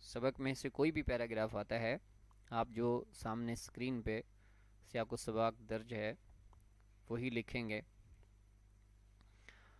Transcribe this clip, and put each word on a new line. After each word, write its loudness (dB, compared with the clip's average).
सबक 0
में 0
से -4
कोई 4
भी 0
पैराग्राफ 2
आता -2
है, 2
आप 2
जो 2
सामने -2
स्क्रीन -4
पे 0
सियाक -2
व -2
सबाक 2
दर्ज -4
है -2
वही -2
लिखेंगे। -2